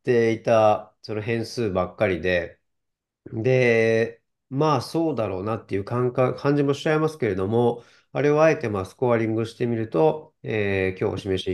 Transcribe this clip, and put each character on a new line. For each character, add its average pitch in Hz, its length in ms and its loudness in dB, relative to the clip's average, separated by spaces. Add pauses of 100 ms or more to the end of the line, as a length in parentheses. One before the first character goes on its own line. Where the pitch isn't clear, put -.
て 117 280 4
い 110 100 -4
た 110 600 4
そ 113 120 -10
の 104 80 -6
変 117 240 -4
数 113 240 -4
ば 90 160 0
っ - 100 -12
か 107 120 2
り 90 120 -2
で、 87 400 -2 (720)
で、 113 920 2 (280)
ま 143 260 2
あ、 117 60 0
そ 160 300 -4
う - 20 -4
だ 110 140 -4
ろ 95 120 -6
う 98 40 -6
な 110 120 -4
っ - 100 -12
て - 80 -8
い 98 40 -2
う 101 60 -6
感 123 280 -2
覚、 127 280 0
感 143 160 0
じ 143 60 2
も 139 120 0
し 139 80 -12
ち 165 80 0
ゃ 156 40 2
い 156 60 0
ま 156 80 0
す 156 100 -10
け 123 80 -2
れ 98 80 0
ど 95 140 -4
も、 120 360 0 (280)
あ 135 100 -4
れ 147 80 2
を 151 120 4
あ 160 80 6
え 147 60 0
て 120 120 -6
ま 104 120 -4
あ 92 60 -4
ス - 80 -20
コ 123 180 0
ア 117 60 4
リ 113 80 0
ン 110 80 -2
グ 113 120 -2
し - 80 -14
て 123 120 -4
み 117 100 -2
る 113 140 -6
と、 156 520 0
え 98 540 -2
ー、 - 40 -8
今 107 100 -2
日 92 40 -4
お 92 40 -6
示 95 360 -4